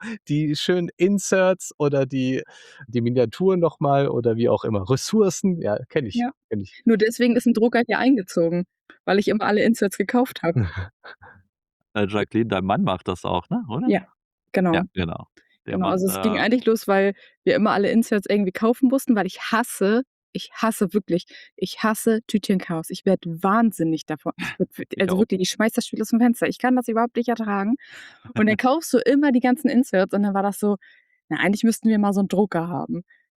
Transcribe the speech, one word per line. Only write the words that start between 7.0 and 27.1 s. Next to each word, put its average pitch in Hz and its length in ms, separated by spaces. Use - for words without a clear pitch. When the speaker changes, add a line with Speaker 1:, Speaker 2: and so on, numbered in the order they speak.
Speaker 2:
ist 247 120
'n 233 60
Drucker 233 320
hier 220 140
eingezogen, 180 680
weil 190 140
ich - 80
immer 214 180
alle 208 180
Inserts 220 340
gekauft 240 460
habe. 147 300
Speaker 1:
<laughs> 92 200
Speaker 3:
Äh, 104 120
Jacqueline, 107 400
dein 95 160
Mann 113 180
macht 95 240
das 92 160
auch, 90 260
ne, 233 200
oder? 175 180
Speaker 2:
Ja. 202 180
Speaker 3:
Ja, - 120
Speaker 2:
Genau. 185 100
Speaker 3:
genau. 87 340
Der - 120
Speaker 2:
Genau, 185 100
Speaker 3:
Mann, 196 60
Speaker 2:
also 190 140
es 190 140
ging 208 160
Speaker 3:
äh, - 20
Speaker 2:
eigentlich 226 260
los, 226 220
weil 196 260
wir 180 120
immer 202 160
alle 202 200
Inserts 220 380
irgendwie 202 240
kaufen 240 360
mussten, 254 260
weil 185 120
ich - 140
hasse, 220 520
ich - 200
hasse 220 400
wirklich, 185 320
ich - 260
hasse 220 440
Tütchenchaos. 180 640
Ich - 140
werd 190 220
wahnsinnig 170 800
davon. - 340
Ich - 180
Speaker 3:
<laughs> - 20
Speaker 2:
würd 185 100
w-, - 60
Speaker 3:
Ich - 60
Speaker 2:
also 185 160
Speaker 3:
auch. - 20
Speaker 2:
wirklich, 196 220
ich 180 100
schmeiß 220 220
das - 140
Spiel - 140
aus 214 80
dem 226 120
Fenster. 240 260
Ich - 120
kann 254 160
das 247 140
überhaupt 233 280